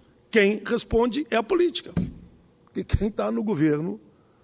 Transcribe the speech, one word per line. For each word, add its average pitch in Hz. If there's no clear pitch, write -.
quem 208
responde 233
é -
a 226
política. 349
Porque -
quem -
tá 208
no 233
governo, 156